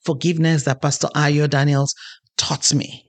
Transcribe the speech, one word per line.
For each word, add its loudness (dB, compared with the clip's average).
forgiveness 0
that -2
Pastor -2
Ayo 2
Daniels 2
taught -2
me -4